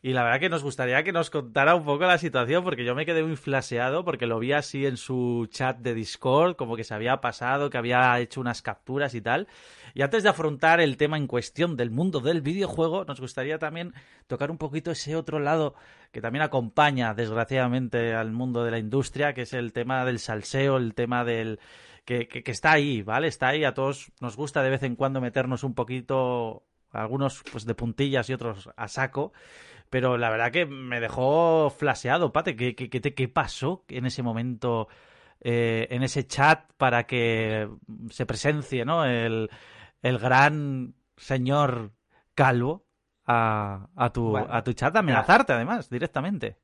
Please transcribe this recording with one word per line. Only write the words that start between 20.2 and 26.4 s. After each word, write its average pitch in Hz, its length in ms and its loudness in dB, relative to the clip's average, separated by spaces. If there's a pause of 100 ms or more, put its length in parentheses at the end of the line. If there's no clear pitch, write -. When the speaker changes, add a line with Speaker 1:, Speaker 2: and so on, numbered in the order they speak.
Speaker 1:
el 117 200 -2
tema 123 280 0
del... 113 380 -2 (420)
que, 120 240 -4
que, - 160 -12
que 127 80 -8
está 156 220 4
ahí, 143 300 2
¿vale? 123 260 0
Está - 180 -2
ahí, 151 160 2
a 131 100 2
todos 135 460 -4
nos 117 160 -8
gusta 143 280 -2
de 131 60 4
vez 135 140 0
en 120 140 -4
cuando 135 240 0
meternos 127 420 -2
un 131 120 -4
poquito, 123 880 -2 (280)